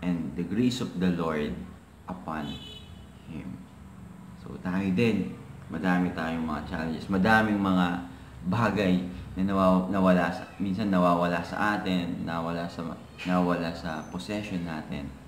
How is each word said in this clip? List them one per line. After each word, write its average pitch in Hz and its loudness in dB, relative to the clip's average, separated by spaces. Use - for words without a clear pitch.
And 82 -2
the 87 -2
grace 117 0
of 90 -6
the 90 4
Lord 78 -2
upon - -6
him. - -10
So, - -14
tayo 92 -2
din, 98 2
madami 90 2
tayong 82 -2
mga 73 -4
challenges, 80 -4
madaming 107 6
mga 92 4
bagay 98 4
na 95 2
nawa-, 92 6
nawala 92 6
sa, - -4
minsan 101 0
nawawala 87 4
sa 101 -2
atin, 87 -2
nawala 82 -4
sa, 85 -8
nawala 87 2
sa 80 -6
possession 95 -6
natin. 76 -8